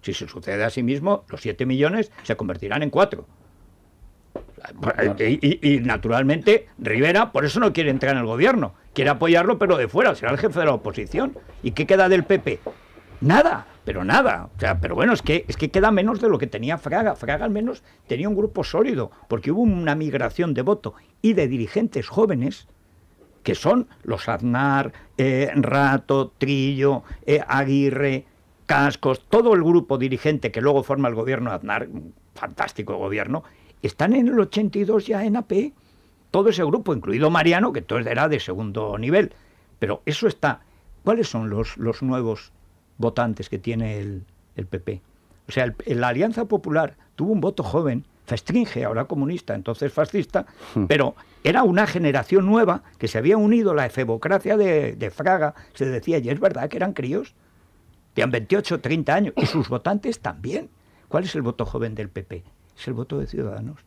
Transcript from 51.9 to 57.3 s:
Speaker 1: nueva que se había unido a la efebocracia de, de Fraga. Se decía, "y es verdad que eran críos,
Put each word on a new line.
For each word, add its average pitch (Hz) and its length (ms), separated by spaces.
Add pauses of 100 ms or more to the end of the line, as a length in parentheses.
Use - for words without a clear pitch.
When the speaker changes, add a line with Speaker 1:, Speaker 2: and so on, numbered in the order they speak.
Speaker 1:
nueva 214 380 (120)
que 113 100
se 110 120
había 160 180
unido 214 360
a - 20
la 143 100
efebocracia 143 720
de, 151 400
de 107 140
Fraga. 156 440 (200)
Se 139 100
decía, 131 320
"y 120 140
es 147 100
verdad 147 300
que - 80
eran 185 160
críos, 147 400 (800)